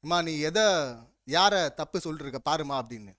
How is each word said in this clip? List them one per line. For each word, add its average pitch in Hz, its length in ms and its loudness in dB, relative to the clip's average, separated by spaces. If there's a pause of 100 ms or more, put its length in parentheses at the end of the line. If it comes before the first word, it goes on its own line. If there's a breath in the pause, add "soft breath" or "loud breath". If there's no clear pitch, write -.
"அம்மா, 170 220 0
நீ 160 160 -4
எதை, 170 280 2 (580)
யாரை 175 500 4
தப்பு 156 260 -6
சொல்லிட்டு 156 260 -8
இருக்க 131 180 -8
பாருமா" 147 320 0
அப்படின்னு. 113 420 -8